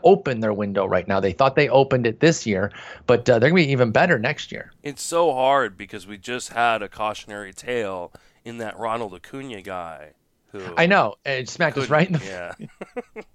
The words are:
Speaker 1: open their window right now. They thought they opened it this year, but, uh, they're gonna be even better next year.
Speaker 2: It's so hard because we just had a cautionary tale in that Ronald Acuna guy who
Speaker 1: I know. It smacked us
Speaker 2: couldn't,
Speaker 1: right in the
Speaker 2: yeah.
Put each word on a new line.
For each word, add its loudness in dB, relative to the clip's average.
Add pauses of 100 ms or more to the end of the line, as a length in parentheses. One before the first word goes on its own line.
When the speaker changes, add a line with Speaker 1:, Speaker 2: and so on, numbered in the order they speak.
Speaker 1:
open 4
their 0
window -2
right 0
now. 0
They 0
thought 2
they 4
opened 4
it -2
this 2
year, 0 (380)
but, 4
uh, 6
they're 4
gonna 4
be 2
even 4
better 4
next -6
year. -14 (140)
Speaker 2:
It's -10
so 0
hard 2
because -14
we -14
just -8
had 2
a -8
cautionary -8
tale -6 (320)
in -14
that -10
Ronald -6
Acuna -14
guy -12 (380)
who -12 (160)
Speaker 1:
I 2
know. 2 (100)
It -4
smacked -2
us -2
Speaker 2:
couldn't, -8
Speaker 1:
right 4
in -2
the -4
Speaker 2:
yeah. -14 (120)